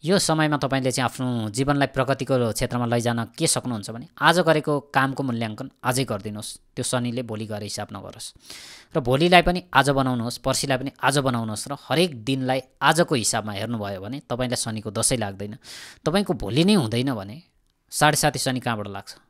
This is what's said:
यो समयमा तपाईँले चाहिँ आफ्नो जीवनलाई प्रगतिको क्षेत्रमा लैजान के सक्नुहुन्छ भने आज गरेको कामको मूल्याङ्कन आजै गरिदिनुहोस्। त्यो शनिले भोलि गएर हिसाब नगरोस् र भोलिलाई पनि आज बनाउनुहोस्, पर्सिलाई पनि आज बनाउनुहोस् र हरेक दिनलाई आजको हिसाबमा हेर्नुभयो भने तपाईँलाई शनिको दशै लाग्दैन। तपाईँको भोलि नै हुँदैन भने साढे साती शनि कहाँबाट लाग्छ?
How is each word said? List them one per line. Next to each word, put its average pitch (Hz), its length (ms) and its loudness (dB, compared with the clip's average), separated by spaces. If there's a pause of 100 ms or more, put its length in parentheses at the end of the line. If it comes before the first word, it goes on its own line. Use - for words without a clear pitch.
यो 180 140 4
समयमा 156 380 2
तपाईँले 131 340 0
चाहिँ 120 180 0
आफ्नो 120 400 -2
जीवनलाई 135 380 2
प्रगतिको 127 640 0
क्षेत्रमा 120 340 -2
लैजान 117 380 0 (140)
के 160 100 0
सक्नुहुन्छ 117 420 -2
भने 117 180 -12 (140)
आज 165 180 6
गरेको 151 400 2
कामको 135 440 0
मूल्याङ्कन 117 480 -4 (120)
आजै 127 200 0
गरिदिनुहोस्। 107 540 -8 (180)
त्यो 127 80 -6
शनिले 120 400 -2
भोलि 110 220 -6
गएर 104 180 -8
हिसाब 104 280 -8
नगरोस् 98 420 -14 (640)
र 165 40 2
भोलिलाई 151 420 4
पनि 180 220 0 (100)
आज 135 160 6
बनाउनुहोस्, 127 480 0
पर्सिलाई 135 400 0
पनि 135 140 -6 (120)
आज 135 140 4
बनाउनुहोस् 117 500 -2
र 139 100 -8 (100)
हरेक 139 360 0
दिनलाई 131 380 0 (200)
आजको 156 340 4
हिसाबमा 107 360 0
हेर्नुभयो 101 500 -6
भने 120 180 -8 (100)
तपाईँलाई 123 260 -2
शनिको 110 360 -6
दशै 113 260 0
लाग्दैन। 104 400 -6 (480)
तपाईँको 180 280 2
भोलि 113 300 0
नै 202 100 6
हुँदैन 123 400 2
भने 107 300 -10 (480)
साढे 151 260 4
साती 147 220 2
शनि 127 200 0
कहाँबाट 107 280 -4
लाग्छ? 98 280 -12 (140)